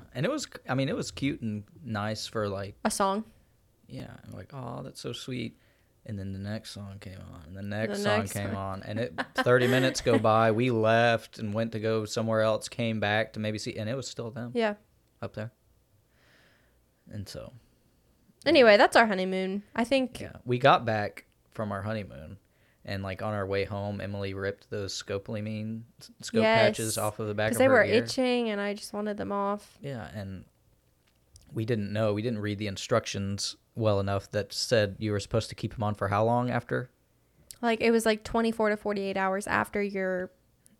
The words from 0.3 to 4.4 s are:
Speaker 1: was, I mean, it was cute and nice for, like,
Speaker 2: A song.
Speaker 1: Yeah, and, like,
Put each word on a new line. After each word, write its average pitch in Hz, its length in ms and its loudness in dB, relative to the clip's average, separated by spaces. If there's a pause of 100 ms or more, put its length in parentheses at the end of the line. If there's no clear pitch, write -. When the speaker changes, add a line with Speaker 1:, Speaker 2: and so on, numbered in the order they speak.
Speaker 1:
was, 302 140 -4 (200)
I 131 80 -2
mean, 135 140 0
it 220 80 -4
was 165 140 -6
cute 135 320 -4
and 104 200 -4 (220)
nice 107 420 -6
for, 107 220 -4
like, 98 260 -6 (120)
Speaker 2:
A 220 40 -2
song. 196 340 0 (640)
Speaker 1:
Yeah, 127 380 -14
and, - 80 -18
like, 101 220 -16